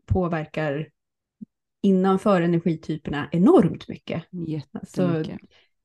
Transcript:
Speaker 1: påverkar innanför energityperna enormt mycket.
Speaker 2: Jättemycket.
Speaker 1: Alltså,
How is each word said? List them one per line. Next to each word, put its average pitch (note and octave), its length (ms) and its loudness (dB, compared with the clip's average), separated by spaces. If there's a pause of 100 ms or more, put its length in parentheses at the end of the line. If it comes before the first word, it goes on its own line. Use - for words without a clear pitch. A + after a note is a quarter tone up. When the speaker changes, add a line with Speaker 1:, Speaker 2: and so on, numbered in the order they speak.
Speaker 1:
påverkar D#3 800 -4 (960)
innanför F#3+ 580 4
energityperna D#3+ 920 -2
enormt F#3+ 560 4
mycket. - 420 -8
Speaker 2:
Jättemycket. D#3+ 440 -8
Speaker 1:
Alltså, E3+ 500 -2 (600)